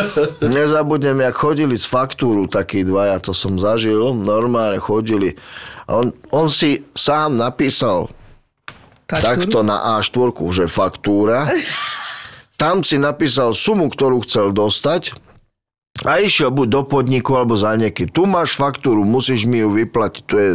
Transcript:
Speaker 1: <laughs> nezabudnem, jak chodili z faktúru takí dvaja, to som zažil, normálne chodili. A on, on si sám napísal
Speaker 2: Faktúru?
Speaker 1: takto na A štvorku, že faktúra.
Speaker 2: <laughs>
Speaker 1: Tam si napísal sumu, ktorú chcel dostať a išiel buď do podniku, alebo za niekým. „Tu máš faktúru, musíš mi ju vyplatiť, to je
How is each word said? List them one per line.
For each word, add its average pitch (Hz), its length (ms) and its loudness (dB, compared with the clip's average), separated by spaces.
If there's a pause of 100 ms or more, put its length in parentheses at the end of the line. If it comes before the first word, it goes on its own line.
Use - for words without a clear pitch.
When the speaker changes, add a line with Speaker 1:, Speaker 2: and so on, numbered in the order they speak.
Speaker 1:
<laughs> 151 400 -2
nezabudnem, 147 760 2
jak 127 160 0
chodili 147 380 0
z 98 100 -4
faktúru 127 600 0
takí 95 380 -2
dvaja, 95 380 2
to 98 100 -6
som 95 240 -2
zažil, 110 580 2
normálne 110 640 0
chodili. 107 580 0 (500)
A - 120 -2
on, 123 100 2 (220)
on 156 180 2
si 143 440 0
sám 151 440 0
napísal 117 760 0 (960)
Speaker 2:
Faktúru? 160 200 -2
Speaker 1:
takto 175 360 0
na 104 160 0 (120)
A 107 120 0
štvorku, 117 500 -2
že 90 140 0
faktúra. 104 880 0 (520)
Speaker 2:
<laughs> - 580 -10
Speaker 1:
Tam 175 180 2
si 156 160 0
napísal 139 560 2
sumu, 185 360 0
ktorú 131 340 2
chcel 101 300 0
dostať 107 640 0 (840)
a 151 180 0
išiel 165 320 2
buď 131 220 2
do 139 120 2
podniku, 131 520 0
alebo 120 180 2
za 107 200 2
niekým. 110 340 -2
„Tu 165 160 0
máš 180 300 0
faktúru, 131 500 0
musíš 120 400 0
mi 117 160 0
ju 107 120 2
vyplatiť, 107 520 -2
to - 120 -4
je 101 200 4